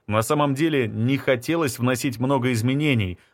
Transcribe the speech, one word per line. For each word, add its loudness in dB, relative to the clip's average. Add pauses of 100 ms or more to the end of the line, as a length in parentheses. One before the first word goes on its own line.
на 2
самом 2
деле 0
не 0
хотелось -2
вносить -2
много 0
изменений, 0 (160)